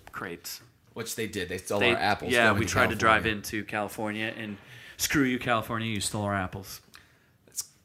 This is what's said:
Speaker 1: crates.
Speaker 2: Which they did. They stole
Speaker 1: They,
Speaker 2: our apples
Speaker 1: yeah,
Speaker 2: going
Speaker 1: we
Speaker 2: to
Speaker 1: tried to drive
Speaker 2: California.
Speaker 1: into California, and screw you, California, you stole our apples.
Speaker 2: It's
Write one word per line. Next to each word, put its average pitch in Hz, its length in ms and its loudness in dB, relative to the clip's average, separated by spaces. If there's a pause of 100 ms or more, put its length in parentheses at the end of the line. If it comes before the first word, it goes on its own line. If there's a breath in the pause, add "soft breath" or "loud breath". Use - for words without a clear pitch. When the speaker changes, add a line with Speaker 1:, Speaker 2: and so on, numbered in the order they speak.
(120)
Speaker 1:
crates. - 500 -10 (320)
Speaker 2:
Which - 220 -8
they 113 120 -2
did. 90 220 -4
They 90 80 -4
stole 104 240 0
Speaker 1:
They, 120 120 6
Speaker 2:
our 107 60 2
apples 98 320 2
Speaker 1:
yeah, 120 160 8
Speaker 2:
going 107 120 4
Speaker 1:
we 113 60 2
Speaker 2:
to 92 60 -2
Speaker 1:
tried 123 200 4
to 113 40 -4
drive 107 280 4
Speaker 2:
California. 110 120 0
Speaker 1:
into 104 300 -6
California, 107 720 -4
and 107 180 -8 (400 loud breath)
screw - 300 2
you, 127 140 2
California, 113 500 0
you 104 100 -2
stole 104 240 -2
our 101 100 0
apples. 95 460 -6 (680 soft breath)
Speaker 2:
It's - 160 -10 (220)